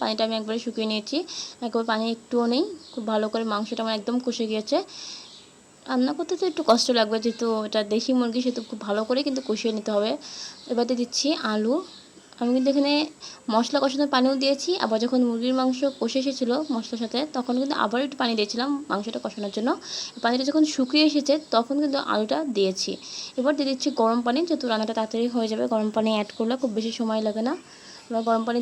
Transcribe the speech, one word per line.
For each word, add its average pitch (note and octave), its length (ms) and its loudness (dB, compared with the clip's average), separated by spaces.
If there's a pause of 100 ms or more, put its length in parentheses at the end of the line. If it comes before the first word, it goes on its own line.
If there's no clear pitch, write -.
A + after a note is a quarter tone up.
পানিটা A3 240 0
আমি A3+ 140 -2
একবারে G#3+ 240 -4
শুকিয়ে A3 260 -2
নিয়েছি, G#3+ 260 -2 (500)
একবার A3+ 240 0
পানি A3 140 0 (100)
একটুও A#3 380 0
নেই। C4 100 2 (300)
খুব A3+ 200 -8
ভালো G#3+ 200 2
করে A3+ 200 -2
মাংসটা A3 320 -4
আমার A3 140 0
একদম A3 180 -2 (100)
কষে A#3 260 -2
গিয়েছে। A3 260 0 (1080)
রান্না C4 320 2
করতে F4 220 -2
তো - 100 0
একটু D#4+ 200 -4
কষ্ট A3+ 180 6 (100)
লাগবে, A3 260 2
যেহেতু A#3 220 -2 (220)
এটা G#3+ 120 0 (140)
দেশি A#3+ 240 0
মুরগি A#3+ 260 0
সেহেতু B3 240 -2
খুব A3+ 180 -10
ভালো G3+ 220 0
করে B3+ 180 2
কিন্তু C4 220 -2
কষিয়ে A3 300 0
নিতে G#3+ 180 -4
হবে। G#3 140 2 (640)
এবার A#3 160 2
দিয়ে B3 120 0
দিচ্ছি B3 280 0 (240)
আলু। G#3+ 220 2 (680)
আমি A#3+ 160 0
কিন্তু C4 160 4
এখানে C#4+ 200 4 (600)
মশলা A#3+ 300 4
কষানোর C#4 320 2
পানিও C4 280 6
দিয়েছি, C#4 280 0 (140)
আবার A3 200 2
যখন B3+ 240 2
মুরগির A#3+ 320 0
মাংস C4 200 2 (200)
কষে A#3 220 0
এসেছিলো C4 340 0 (180)
মশলার A3+ 280 -4
সাথে A#3 160 -2 (180)
তখন B3+ 240 -2
কিন্তু C#4 140 0 (100)
আবার G#3+ 220 0
একটু C4+ 160 -8
পানি A#3 160 2
দিয়েছিলাম A3+ 320 -2 (200)
মাংসটা G#3 340 -4
কষানোর G#3 320 -6
জন্য। A3+ 140 0 (540)
পানিটা B3 260 2
যখন D#4 120 6 (120)
শুকিয়ে C#4 360 4
এসেছে C#4+ 240 2 (200)
তখন A#3 280 2
কিন্তু C#4 160 0 (140)
আলুটা A3 260 0 (180)
দিয়েছি। F#3+ 340 0 (480)
এবার C4 180 2
দিয়ে C#4 140 0
দিচ্ছি C4+ 180 0 (120)
গরম A3+ 260 4
পানি, B3 120 2 (100)
যেহেতু D4 240 0
রান্নাটা A3 260 0
তাড়াতাড়ি A3+ 360 0
হয়ে A3+ 180 2
যাবে, A3+ 200 0
গরম G#3+ 240 2
পানি A3 200 2
অ্যাড G#3 220 -2
করলে A#3 240 0
খুব C4 140 0
বেশি A3+ 220 -2
সময় A3 280 0
লাগে G#3+ 220 -2
না। C#4+ 40 0 (600)
এবার A3+ 160 0
গরম A3+ 180 4
পানি A#3+ 160 0